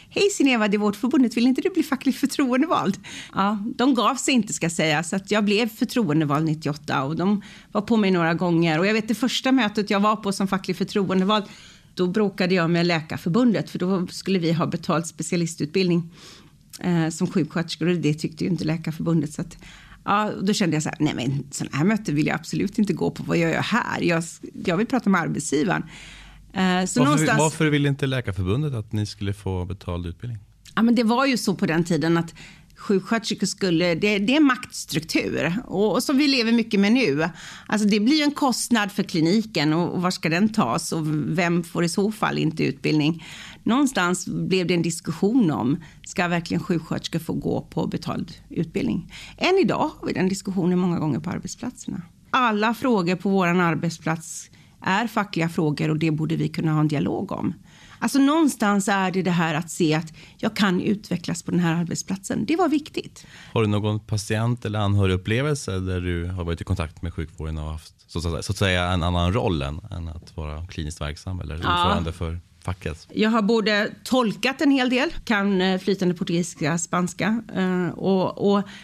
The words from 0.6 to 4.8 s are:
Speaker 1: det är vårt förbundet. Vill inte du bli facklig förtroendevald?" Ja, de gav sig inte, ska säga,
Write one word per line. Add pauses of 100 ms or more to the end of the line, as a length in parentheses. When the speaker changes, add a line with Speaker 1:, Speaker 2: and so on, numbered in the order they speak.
Speaker 1:
det
är
vårt
förbundet.
Vill
inte
du
bli
facklig
förtroendevald?" (380)
Ja, (120)
de
gav
sig
inte,
ska
säga,